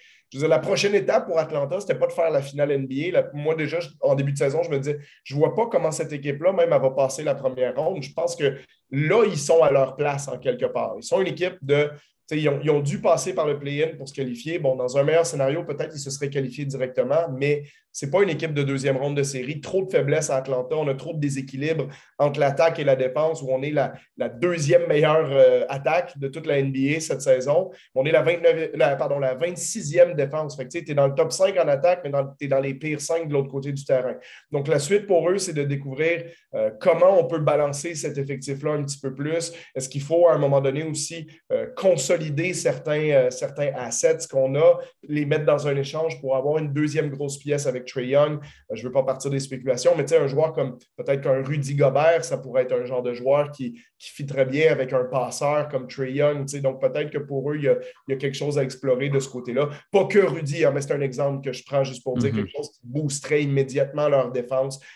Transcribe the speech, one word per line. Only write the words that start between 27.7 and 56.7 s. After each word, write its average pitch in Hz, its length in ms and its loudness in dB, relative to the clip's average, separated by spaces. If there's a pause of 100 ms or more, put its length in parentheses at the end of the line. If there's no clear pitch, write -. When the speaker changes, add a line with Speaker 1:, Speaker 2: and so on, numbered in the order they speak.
Speaker 1:
On 131 80 2
est 156 80 0
la 156 100 6
vingt-neuf, 165 520 2
la, 151 200 4
pardon, 143 240 -2
la 131 160 0
vingt-sixième 175 800 2
défense. 147 420 -4
Fait 127 100 -8
que, - 40 -18
tu 170 80 -8
sais, 165 60 -10
t'es 151 100 -6
dans 139 140 4
le 139 80 -2
top 160 160 2
cinq 190 240 0
en 165 100 4
attaque, 151 380 2
mais 143 60 -6
dans, 139 180 -2 (100)
t'es 147 80 -8
dans 135 140 2
les 139 140 -2
pires 147 260 -6
cinq 165 260 -2
de 147 60 -6
l'autre 139 180 0
côté 139 220 -6
du 139 120 -8
terrain. 127 300 0 (380)
Donc, 143 160 -4
la 160 100 2
suite 202 300 0
pour 170 200 4
eux, 190 100 2
c'est 190 140 -6
de 147 120 -2
découvrir, 143 640 -2 (280)
euh, 110 240 0
comment 180 400 6
on 165 60 4
peut 165 160 -4
balancer 147 560 0
cet 143 220 -6
effectif-là 139 520 -6
un 151 140 -2
petit 139 160 -10
peu 135 120 -8
plus. 156 400 -4 (220)
Est-ce 139 140 -6
qu'il 139 140 -8
faut, 170 260 6
à 156 60 8
un 151 40 0
moment 143 220 4
donné 139 240 -2
aussi, 160 420 -8 (240)
euh, 113 160 -2 (100)
consolider 160 800 2
certains, 151 560 0
euh, 131 200 6
certains 143 440 -4
assets 123 560 0
qu'on 135 240 2
a, 170 240 6 (300)
les 147 180 -2
mettre 147 180 0
dans 143 220 4
un 143 80 0
échange 147 460 -4
pour 135 160 -2
avoir 143 220 0
une 151 140 -4
deuxième 151 380 -2
grosse 139 260 -8
pièce 143 300 -2
avec 127 200 -2
Trae - 160 -6
Young ? 147 380 2 (300)
Euh, 113 40 -6
je 117 80 -12
veux 123 100 -8
pas 135 120 2
partir 131 260 -4
des 139 100 -2
spéculations, 135 560 0
mais 147 80 0
tu 139 60 -4
sais, 160 80 6
un 147 80 2
joueur 151 260 2
comme 131 240 -2 (220)
peut-être 139 240 -2
qu'un 135 200 2
Rudy 139 320 -4
Gobert, 143 500 4
ça 139 120 -4
pourrait 127 280 0
être 127 100 -4
un 123 100 0
genre 127 180 -4
de 123 120 -4
joueur 143 380 2
qui, 123 280 -10 (180)
qui - 120 -20
fit 147 160 -12
très 139 180 0
bien 147 260 4
avec 135 220 -2
un 127 120 2
passeur 143 640 -2
comme 127 200 -6
Trae 131 220 -6
Young, 143 340 0
tu 139 120 -8
sais. 139 40 -6
Donc, 135 180 -2